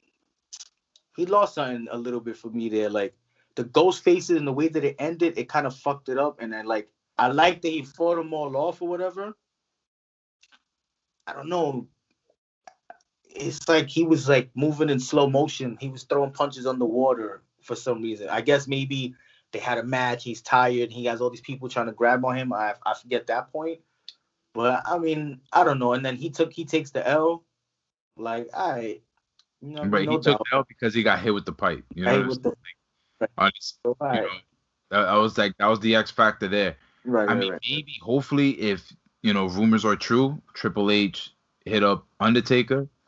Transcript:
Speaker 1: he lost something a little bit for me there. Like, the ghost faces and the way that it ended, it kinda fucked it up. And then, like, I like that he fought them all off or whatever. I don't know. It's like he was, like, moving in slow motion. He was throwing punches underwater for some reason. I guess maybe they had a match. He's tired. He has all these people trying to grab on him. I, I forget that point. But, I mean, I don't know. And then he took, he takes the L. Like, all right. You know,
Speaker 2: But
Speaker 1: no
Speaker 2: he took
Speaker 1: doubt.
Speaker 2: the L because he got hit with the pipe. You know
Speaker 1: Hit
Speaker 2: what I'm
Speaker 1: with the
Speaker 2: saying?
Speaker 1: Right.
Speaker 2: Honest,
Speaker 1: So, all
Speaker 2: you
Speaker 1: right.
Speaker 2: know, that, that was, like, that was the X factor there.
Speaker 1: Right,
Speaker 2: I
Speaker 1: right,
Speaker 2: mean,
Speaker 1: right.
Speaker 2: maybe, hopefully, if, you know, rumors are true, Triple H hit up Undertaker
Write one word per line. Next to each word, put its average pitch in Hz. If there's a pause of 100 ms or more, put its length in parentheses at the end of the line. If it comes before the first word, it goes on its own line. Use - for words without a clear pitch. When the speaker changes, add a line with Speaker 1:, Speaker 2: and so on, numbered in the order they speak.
(1160)
Speaker 1:
he 175
lost 202
something 123
a 117
little 120
bit 113
for 117
me 113
there. 107
Like, 101 (400)
the 123
ghost 165
faces 175
and 147
the 135
way 151
that 156
it 139
ended, 165
it 123
kinda 143
fucked 139
it 131
up. 143
And 113
then, 110
like, 110 (280)
I 123
like 165
that 170
he 156
fought 170
them 160
all 147
off 165
or 175
whatever. 185 (1900)
I -
don't 139
know. 143 (1400)
It's -
like 156
he 165
was, 147
like, 131
moving 147
in 139
slow 139
motion. 135
He 135
was 131
throwing 139
punches 139
underwater 120 (180)
for 120
some 117
reason. 104
I 139
guess 139
maybe 135 (380)
they 107
had 120
a 113
match. 123
He's 117
tired. 123
He 120
has 117
all 123
these 120
people 131
trying 120
to 113
grab 123
on 127
him. 127
I, 107 (100)
I 107
forget 120
that 117
point. 160 (760)
But, 123
I 175
mean, 156 (120)
I 175
don't 143
know. 120
And 131
then 127
he 151
took, 160
he 165
takes 151
the -
L. 160 (720)
Like, 117
all 175
right. 113 (600)
You 143
know, 151
Speaker 2:
But 101
Speaker 1:
no 151
Speaker 2:
he 160
took 160
Speaker 1:
doubt. -
Speaker 2:
the 131
L 135
because 113
he 113
got 98
hit 107
with 101
the 92
pipe. 87 (100)
You 87
know 120
Speaker 1:
Hit 127
Speaker 2:
what 135
I'm 127
Speaker 1:
with 127
the 123
Speaker 2:
saying? - (640)
Speaker 1:
Right. 110
Speaker 2:
Honest, -
Speaker 1:
So, 123
all 139
Speaker 2:
you 113
Speaker 1:
right. -
Speaker 2:
know, 92 (520)
that, 101
that 95
was, 107
like, 101
that 104
was 110
the 110
X -
factor 107
there. 98 (280)
Speaker 1:
Right, 113
Speaker 2:
I 113
Speaker 1:
right, 117
Speaker 2:
mean, 95
Speaker 1:
right. 82
Speaker 2:
maybe, 143
hopefully, 139 (100)
if, 98 (300)
you 107
know, 98
rumors 107
are 101
true, 135 (100)
Triple 101
H 104 (320)
hit 104
up 98 (140)
Undertaker 123 (200)